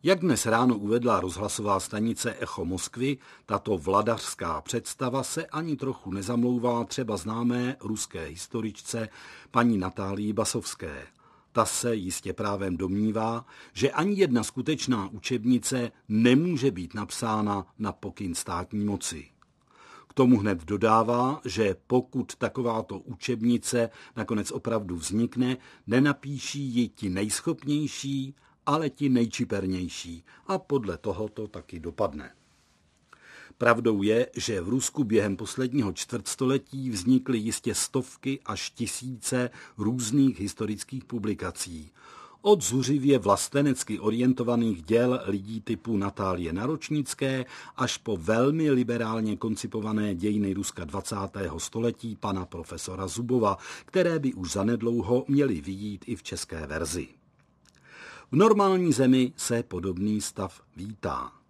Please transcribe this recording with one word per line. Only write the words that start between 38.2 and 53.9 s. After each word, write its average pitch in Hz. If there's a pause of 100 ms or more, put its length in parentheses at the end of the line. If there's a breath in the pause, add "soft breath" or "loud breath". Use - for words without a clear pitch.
až -
tisíce 123 (280 loud breath)
různých 123
historických 104
publikací. 92 (540 loud breath)
Od 202
zuřivě 135
vlastenecky 107
orientovaných 117
děl 120
lidí 101
typu 110
Natálie 95
Naročnické 135 (320 loud breath)
až -
po 107
velmi 131
liberálně 113
koncipované 107
dějiny 101
Ruska 92
dvacátého 92
století 117
pana 95
profesora 92
Zubova, 113 (260 loud breath)
které 175